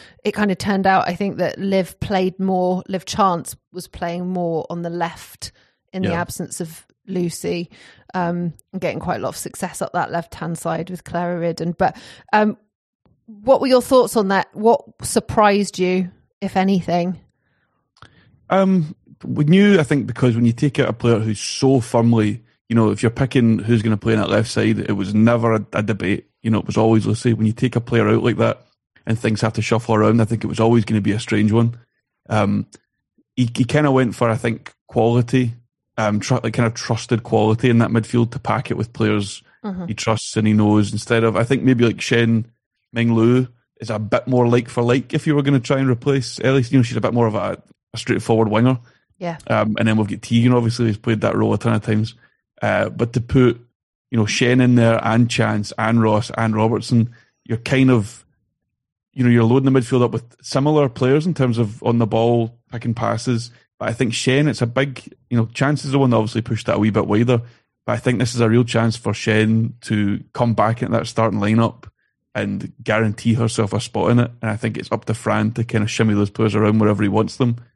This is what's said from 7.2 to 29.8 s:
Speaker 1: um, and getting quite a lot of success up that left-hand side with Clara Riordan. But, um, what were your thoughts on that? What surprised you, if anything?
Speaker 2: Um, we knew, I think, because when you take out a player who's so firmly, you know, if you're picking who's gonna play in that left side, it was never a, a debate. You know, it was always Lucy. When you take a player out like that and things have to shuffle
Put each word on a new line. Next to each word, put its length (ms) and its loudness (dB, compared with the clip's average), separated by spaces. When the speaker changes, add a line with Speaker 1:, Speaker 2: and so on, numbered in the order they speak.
Speaker 1:
um, 380 -4
and 80 -8
getting 200 -4
quite 160 -4
a 60 -8
lot 80 -4
of 60 -12
success 460 -10
up 100 -8
that 200 -4
left-hand 460 -8
side 320 -6
with 140 -12
Clara 340 -6
Riordan. 400 -4
But, 180 0
um, 240 2
what 340 2
were 80 -2
your 140 4
thoughts 340 2
on 120 0
that? 240 0
What 300 2
surprised 760 0
you, 320 0
if 160 -6
anything? 600 0
Speaker 2:
Um, 440 2
we 200 -2
knew, 340 6
I 40 4
think, 240 0
because 280 0
when 120 2
you 60 4
take 260 -2
out 100 2
a 40 -2
player 260 2
who's 220 -4
so 400 0
firmly, 640 2
you 80 0
know, 140 4
if 120 -2
you're 80 4
picking 500 2
who's 220 2
gonna 140 0
play 180 0
in 60 0
that 100 -2
left 200 0
side, 280 0
it 180 -2
was 180 -4
never 400 4
a, 180 -4
a 100 -2
debate. 440 -4
You 80 -2
know, 80 2
it 80 -4
was 100 -4
always 300 4
Lucy. 260 0
When 140 0
you 60 0
take 240 -2
a 40 2
player 280 0
out 140 2
like 160 0
that 240 0
and 120 -2
things 220 -2
have 140 0
to 80 -4
shuffle 320 0